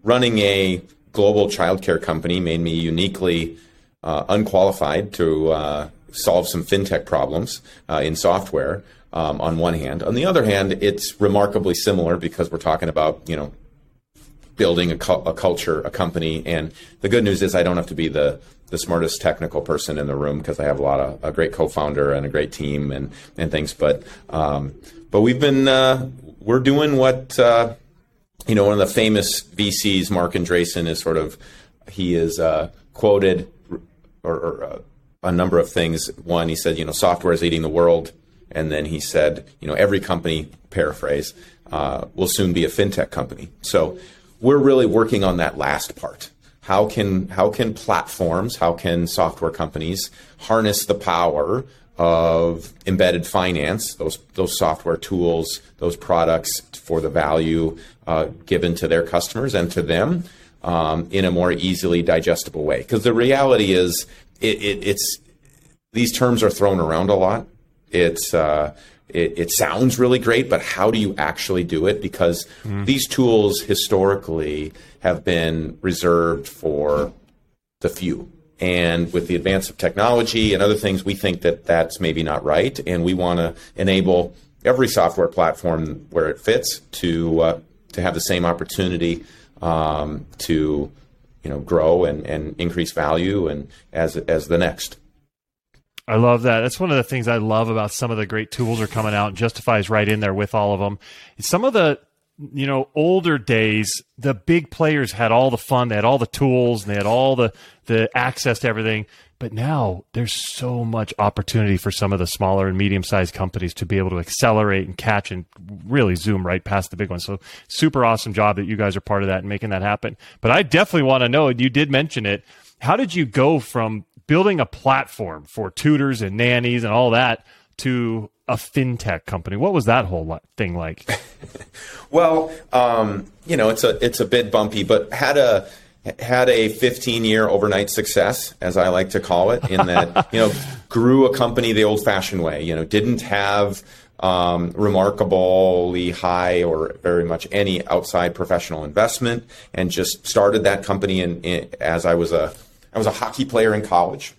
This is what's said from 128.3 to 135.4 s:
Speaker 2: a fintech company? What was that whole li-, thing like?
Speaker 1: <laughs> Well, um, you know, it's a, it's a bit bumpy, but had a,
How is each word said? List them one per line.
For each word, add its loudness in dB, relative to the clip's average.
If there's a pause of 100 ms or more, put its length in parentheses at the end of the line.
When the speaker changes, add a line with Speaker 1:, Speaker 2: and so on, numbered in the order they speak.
Speaker 2:
a 0
fintech -2
company? -6
What 0
was 0
that 4
whole -4
li-, -8 (180)
thing -4
like? -8
Speaker 1:
<laughs> -4 (920)
Well, 4 (220)
um, 2 (180)
you -2
know, 4
it's 0
a, 2
it's 0
a 2
bit 0
bumpy, 0
but 2
had 2
a, 4 (480)